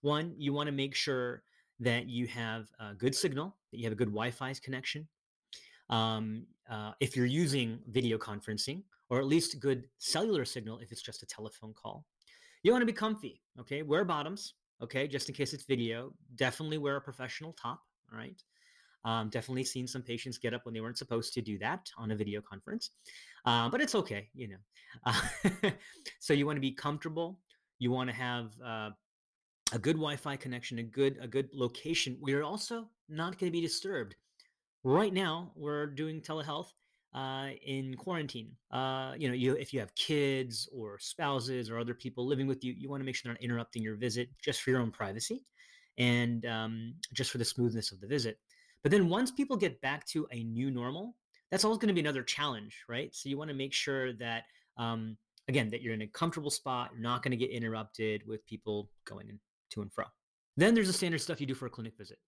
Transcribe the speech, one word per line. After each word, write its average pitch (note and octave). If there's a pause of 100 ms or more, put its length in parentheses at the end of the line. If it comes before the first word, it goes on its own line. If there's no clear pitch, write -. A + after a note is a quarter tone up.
one, D3+
you C#3
wanna D3
make C#3
sure B2 (380)
that A#2
you A#2+
have A2+
a G#2
good A#2+
signal, D#3+ (160)
that A#2
you A#2
have A2
a G#2
good A2
Wi-Fi A#2+
connection. C3 (800)
Um, A2+ (200)
uh, G#2+
if B2+
you're B2
using C3
video A#2
conferencing, A2 (260)
or B2+
at C3+
least D#3
good C3 (100)
cellular F3+
signal A2+
if A#2
it's A2+
just -
a -
telephone A2
call. A2 (600)
You G#3
wanna B3
be A3+
comfy, G#3+ (200)
okay? C#3+
Wear D#3
bottoms, E3 (280)
okay, C3
just C#3
in C#3
case C3+
it's C#3
video. A#2 (220)
Definitely D3+
wear C#3+
a C#3
professional C#3
top, B2+ (260)
all A2
right? B2 (640)
Um, A2+
definitely B2+
seen B2+
some B2+
patients A#2+
get A#2
up A#2+
when A2+
they A2
weren't A#2
supposed A2+
to B2
do G#2+
that C3
on A2+
a G#2+
video G#2
conference. - (540)
Uh, A#2+
but B3
it's D4
okay, G#2+
you B2
know. F#2+
<laughs> - (380)
Uh, - (500)
so -
you C#3+
wanna D3+
be C3+
comfortable. D#3+ (400)
You B2
wanna B2+
have, A#2+
uh, A2 (840)
a A#2+
good D#3
Wi-Fi D3
connection, B2
a A#2
good, C3+
a B2+
good C3
location. C3
We're C#3+
also G#3+ (200)
not E3
gonna F3+
be E3+
disturbed. E3 (680)
Right F#3
now, F3
we're D3
doing D3+
telehealth, D#3 (400)
uh, C3+ (120)
in C3+
quarantine. C3+ (140)
Uh, C3
you D3
know, B2
you, B2+
if C3+
you B2+
have G2+
kids C3+
or G#2+
spouses B2+
or A2+
other A#2+
people B2
living C3+
with C3
you, B2+
you A#2
wanna C3+
make C3
sure -
they're A#2
not -
interrupting A#2
your A2
visit B2 (100)
just -
for -
your B2+
own A2+
privacy A2 (540)
and, A#2+
um, A2+ (180)
just -
for B2+
the A#2
smoothness A#2
of F#2
the G2
visit. A#2 (420)
But D3+
then F#3+
once B3
people C#4
get E3
back C#3+
to D3+
a A#2
new A#2
normal, C#3 (340)
that's F#3+
always G#3+
gonna G#3+
be E3+
another C#3+
challenge, A#2+
right? B2
So -
you C#3
wanna D3+
make C3+
sure C3
that, A#2 (320)
um, A2+ (320)
again, B2+
that A#2
you're A2+
in G#2+
a G#2+
comfortable D3+
spot, B2+
you're A#2
not A#2+
gonna C3
get A#2+
interrupted A2
with A2
people G#2+ (140)
going G#2
in G#2 (300)
to A2
and G2+
fro. G2+ (520)
Then G3+
there's G#3+
the F#3
standard E3+
stuff D#3
you C#3+
do C3
for B2+
a A2+
clinic A2+
visit. G2+